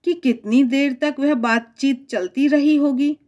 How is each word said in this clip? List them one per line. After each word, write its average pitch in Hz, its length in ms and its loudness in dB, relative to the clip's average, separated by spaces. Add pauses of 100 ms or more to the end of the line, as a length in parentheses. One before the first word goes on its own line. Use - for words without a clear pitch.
कि 349 100 -2
कितनी 247 500 0
देर 269 280 0
तक 294 280 -4
वह 294 140 0
बातचीत 233 720 -2
चलती 233 400 -2
रही 294 280 2
होगी। 285 520 0